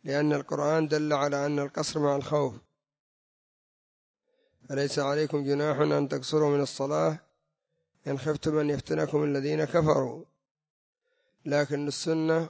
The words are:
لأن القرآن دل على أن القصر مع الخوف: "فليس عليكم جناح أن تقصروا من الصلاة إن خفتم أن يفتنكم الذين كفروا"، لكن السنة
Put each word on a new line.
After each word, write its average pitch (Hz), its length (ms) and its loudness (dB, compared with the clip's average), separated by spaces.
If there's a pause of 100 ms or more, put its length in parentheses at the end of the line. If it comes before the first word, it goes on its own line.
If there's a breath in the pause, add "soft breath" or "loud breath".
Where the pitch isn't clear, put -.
لأن 147 280 2
القرآن 147 560 0
دل 151 240 0
على 143 340 0
أن 147 120 0
القصر 147 420 -4
مع 143 160 2
الخوف: 139 380 0 (2250)
"فليس 143 300 -2
عليكم 147 460 0
جناح 143 340 0
أن 147 300 2
تقصروا 147 480 0
من 143 40 2
الصلاة 151 580 -2 (880)
إن 139 120 -2
خفتم 151 400 -2
أن 151 120 2
يفتنكم 151 540 -2
الذين 147 400 0
كفروا"، 139 600 0 (1200)
لكن 143 440 0
السنة 160 600 0